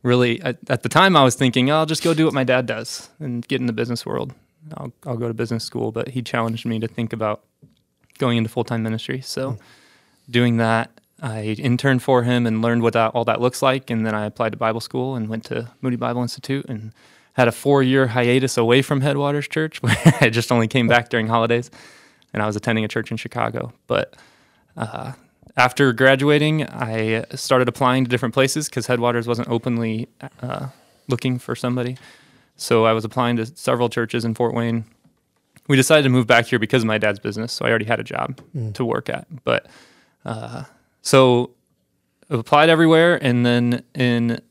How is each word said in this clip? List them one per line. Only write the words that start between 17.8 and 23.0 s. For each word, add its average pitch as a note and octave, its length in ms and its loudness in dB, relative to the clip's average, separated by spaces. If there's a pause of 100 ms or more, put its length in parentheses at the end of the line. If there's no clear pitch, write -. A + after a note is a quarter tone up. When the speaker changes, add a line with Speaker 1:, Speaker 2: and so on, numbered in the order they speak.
Speaker 1:
hiatus B2 500 2
away A#2+ 240 4
from C3+ 200 -2
Headwaters C#3+ 460 -2
Church D#3+ 340 -6
<laughs> - 0 -
where G#2+ 140 2 (240)
I C3 100 6
just A2+ 220 -2
only A#2 160 4
came A#2+ 200 2
back A#2 220 4
during A2+ 180 0
holidays, A#2 420 0 (640)
and G#2+ 80 -2
I G#2 40 0
was G#2+ 100 -2
attending A2 280 -2
a G#2 40 -6
church A2+ 220 -8